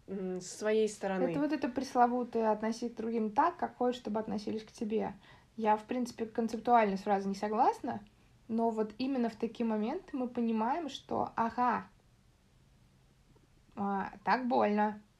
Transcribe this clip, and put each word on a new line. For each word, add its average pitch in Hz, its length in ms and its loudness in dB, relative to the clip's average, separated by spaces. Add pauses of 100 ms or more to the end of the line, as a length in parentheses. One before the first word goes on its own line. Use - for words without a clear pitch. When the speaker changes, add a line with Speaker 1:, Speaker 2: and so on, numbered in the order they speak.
Speaker 1:
м, 185 340 -6
с 180 60 -14
своей 214 420 2
стороны". 196 400 -2
Speaker 2:
Это 220 100 -2
вот 294 140 0
это 294 160 -2
пресловутое 240 800 2
относиться 220 440 -4
к - 20 -20
другим 220 340 -2
так, 320 260 2
как 233 200 -4
хочешь, 247 240 0
чтобы 214 180 -4
относились 214 440 -4
к - 80 -20
тебе. 208 420 -4 (420)
Я, 214 220 4
в 214 60 -6
принципе, 240 420 -4
концептуально 220 720 4
сразу 196 320 0
не 196 60 -2
согласна, 226 640 0 (500)
но 226 200 2
вот 214 280 -2
именно 254 320 0
в 226 60 -14
такие 233 300 -4
моменты 226 520 -4
мы 247 100 -2
понимаем, 240 600 -2
что, - 460 -4
ага, 226 520 0 (1900)
а, 196 360 -4 (120)
так 240 240 2
больно. 214 540 2 (180)